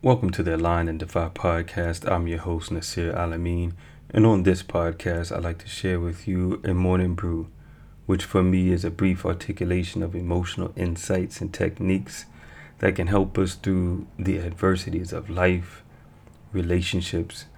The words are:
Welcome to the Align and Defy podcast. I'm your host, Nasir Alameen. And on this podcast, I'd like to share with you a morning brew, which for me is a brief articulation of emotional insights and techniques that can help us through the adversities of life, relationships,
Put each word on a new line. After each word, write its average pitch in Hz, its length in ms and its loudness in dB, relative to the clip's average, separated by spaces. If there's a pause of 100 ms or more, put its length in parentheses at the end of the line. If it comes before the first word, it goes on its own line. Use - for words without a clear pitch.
Welcome 123 300 4
to 90 140 0
the 82 100 2
Align 85 320 2
and 80 140 -4
Defy 85 280 -2
podcast. 85 800 -2
I'm 87 200 0
your 82 100 -2
host, 82 320 -4
Nasir 85 420 -4
Alameen. 87 600 -2 (380)
And 107 160 6
on 101 180 6
this 90 180 4
podcast, 85 760 -2
I'd 85 60 -4
like 85 160 -4
to - 80 -18
share 92 320 -2
with 87 300 -4
you 92 340 0
a 95 100 0
morning 90 440 4
brew, 82 320 -4 (580)
which 92 160 2
for 92 220 2
me 92 260 4
is 90 140 2
a 85 80 -2
brief 92 340 0
articulation 90 800 -2
of 87 100 -6
emotional 90 600 -2
insights 92 640 -2
and 95 120 -6
techniques 92 760 -2 (520)
that 98 160 2
can 87 140 0
help 95 300 2
us 92 180 0
through 92 500 0 (100)
the 92 220 0
adversities 87 760 0
of 85 160 -8
life, 90 540 0 (720)
relationships, 87 920 -2 (120)